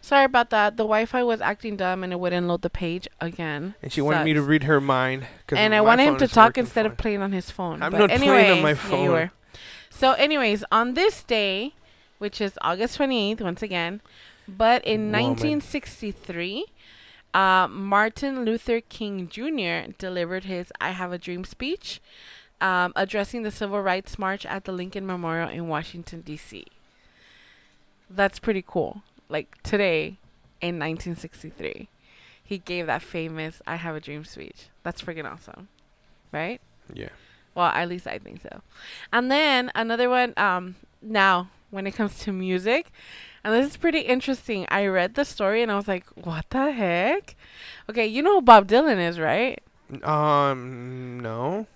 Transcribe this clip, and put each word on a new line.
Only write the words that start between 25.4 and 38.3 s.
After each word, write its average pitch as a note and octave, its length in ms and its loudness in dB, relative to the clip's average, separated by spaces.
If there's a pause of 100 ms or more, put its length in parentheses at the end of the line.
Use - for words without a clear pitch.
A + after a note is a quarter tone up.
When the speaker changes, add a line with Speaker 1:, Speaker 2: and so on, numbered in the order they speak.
Speaker 1:
in E3+ 180 -8
Washington, E3 540 -8
D D3+ 160 -12
C. - 300 -18 (1400)
That's G3 280 0
pretty G3 280 -2
cool. - 360 -4 (260)
Like, - 340 -8
today, F3+ 540 0 (440)
in F3 180 -4
nineteen D#3+ 380 -6
sixty-three, - 720 -14 (540)
he G3 160 -8
gave F3 280 -6
that D3+ 160 -2
famous, D#3+ 640 -10
"I E3 100 -6
Have E3 200 -8
a D3+ 40 -10
Dream" D3+ 240 -14
speech. - 420 -20 (160)
That's - 200 -10
freaking D#3+ 280 -10
awesome. - 380 -20 (640)
Right? F3 280 -8 (320)
Speaker 2:
Yeah. - 160 -12 (460)
Speaker 1:
Well, F3 120 2
at F3 220 0
least F3 180 -10
I - 120 -10
think - 240 -18